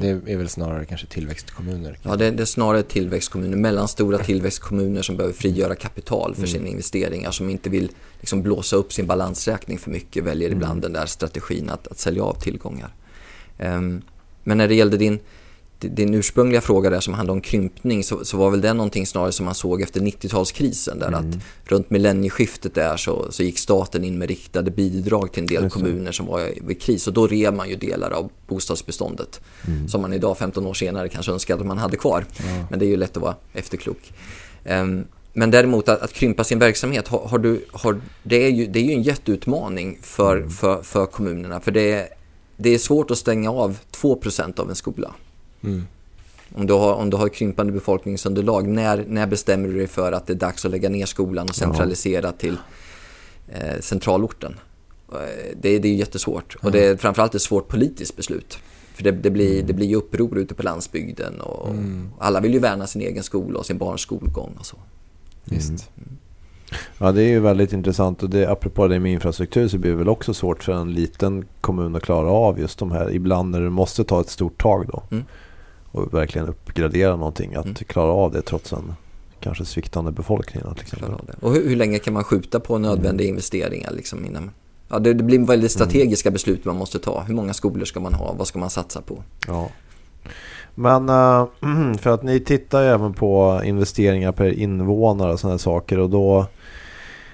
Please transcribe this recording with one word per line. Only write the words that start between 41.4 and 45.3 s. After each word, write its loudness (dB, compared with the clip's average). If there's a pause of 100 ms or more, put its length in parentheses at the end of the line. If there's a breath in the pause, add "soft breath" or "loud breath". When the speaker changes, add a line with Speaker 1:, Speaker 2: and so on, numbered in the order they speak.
Speaker 1:
för -2
det 4
är, -2 (520)
det 4
är 4
svårt 2
att 0
stänga 0
av 0 (120)
två 2
procent -4
av -4
en -8
skola. -8 (520)